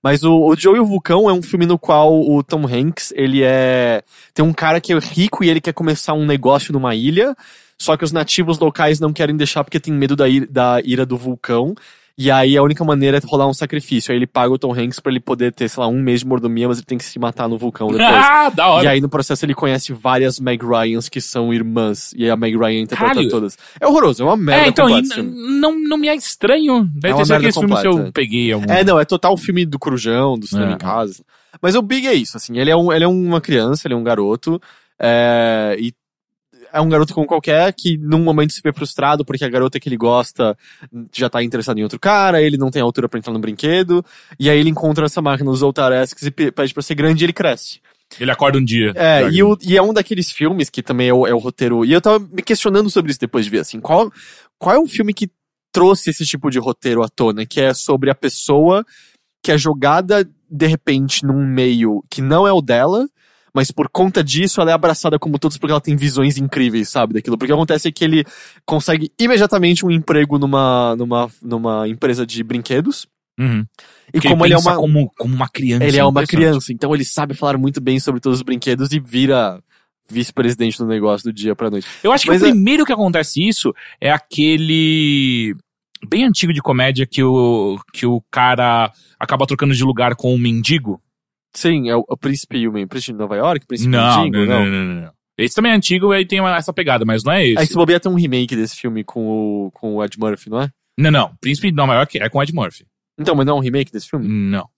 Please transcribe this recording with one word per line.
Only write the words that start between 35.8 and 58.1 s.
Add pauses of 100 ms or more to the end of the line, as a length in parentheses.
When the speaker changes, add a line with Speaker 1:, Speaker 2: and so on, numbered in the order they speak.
Speaker 1:
é
um
garoto
como
qualquer
que
num
momento
se
vê
frustrado
porque
a
garota
que
ele
gosta (600)
já
tá
interessada
em
outro
cara,
ele
não
tem
altura
pra
entrar
no
brinquedo, (340)
e
aí
ele
encontra
essa
máquina,
os
Zoltaresks,
e
pe-,
pede
pra
ser
grande
e
ele
cresce. (400)
Speaker 2:
Ele
acorda
um
dia.
Speaker 1:
É,
Speaker 2:
Sabe?
Speaker 1:
e
o,
e
é
um
daqueles
filmes
que
também
é
o,
é
o
roteiro,
e
eu
tava
me
questionando
sobre
isso
depois
de
ver,
assim,
qual, (480)
qual
é
o
filme
que (420)
trouxe
esse
tipo
de
roteiro
à
tona,
que
é
sobre